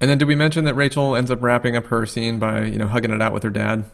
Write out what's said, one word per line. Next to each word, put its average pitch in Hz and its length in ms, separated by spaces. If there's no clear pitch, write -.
And 131 80
then 143 80
did 143 100
we 147 80
mention 156 300
that 143 100
Rachel 139 400
ends 123 160
up 113 100
wrapping 120 340
up 117 120
her 113 180
scene 113 340
by, 110 260
you 107 120
know, 107 100
hugging 113 240
it 107 100
out 110 120
with 104 100
her 110 60
dad? 107 440